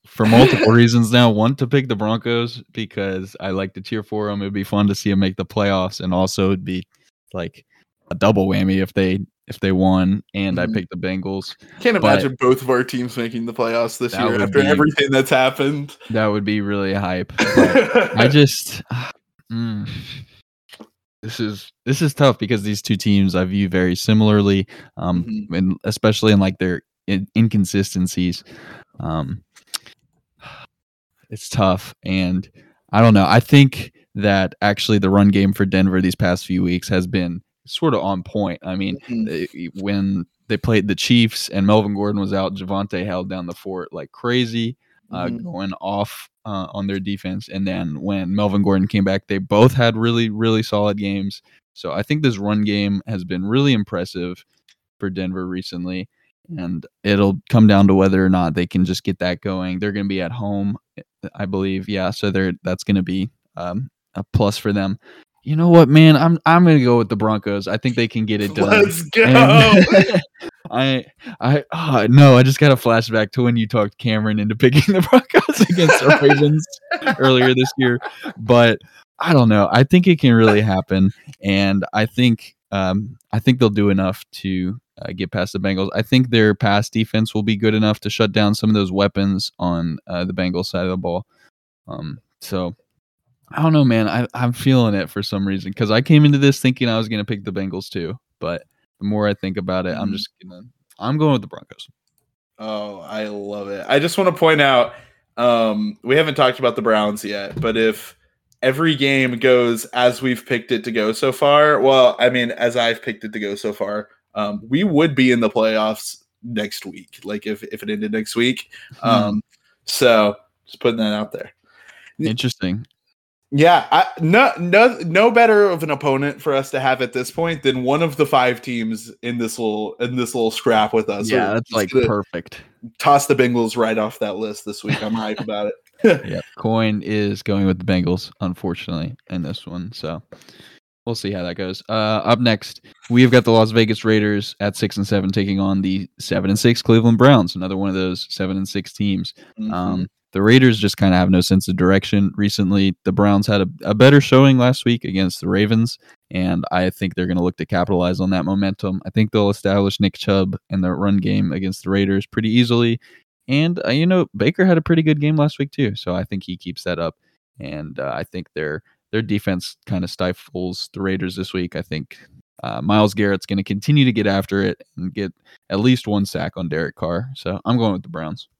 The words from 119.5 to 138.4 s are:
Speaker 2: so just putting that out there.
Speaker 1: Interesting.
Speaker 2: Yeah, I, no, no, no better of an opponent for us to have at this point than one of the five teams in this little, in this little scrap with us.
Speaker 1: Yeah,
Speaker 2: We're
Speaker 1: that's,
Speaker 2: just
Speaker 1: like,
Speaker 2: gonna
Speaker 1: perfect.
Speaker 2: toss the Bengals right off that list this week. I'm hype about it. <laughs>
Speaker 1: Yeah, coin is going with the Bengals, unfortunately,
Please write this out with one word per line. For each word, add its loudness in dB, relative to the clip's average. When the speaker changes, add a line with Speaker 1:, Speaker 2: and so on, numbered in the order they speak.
Speaker 2:
so 2
just -20
putting 0
that -2
out -6
there. -14
Speaker 1:
Interesting. -4
Speaker 2:
Yeah, 4
I, 4
no, 2
no, 4
no 2
better 4
of -4
an -6
opponent -2
for -2
us -2
to -4
have 0
at -6
this -6
point -6
than 0
one 0
of -4
the 2
five 0
teams -8
in -6
this -6
little, -6
in -6
this -4
little 0
scrap 0
with 0
us. -4
Speaker 1:
Yeah, 0
Speaker 2:
We're -2
Speaker 1:
that's, -6
Speaker 2:
just -10
Speaker 1:
like, -2
Speaker 2:
gonna 0
Speaker 1:
perfect. -6
Speaker 2:
toss 4
the 0
Bengals 0
right 0
off -4
that -6
list -10
this -12
week. -6
I'm -6
hype -6
about -6
it. -6
<laughs> 2
Speaker 1:
Yeah, -8
coin -2
is -4
going -2
with 0
the -12
Bengals, -2
unfortunately, -8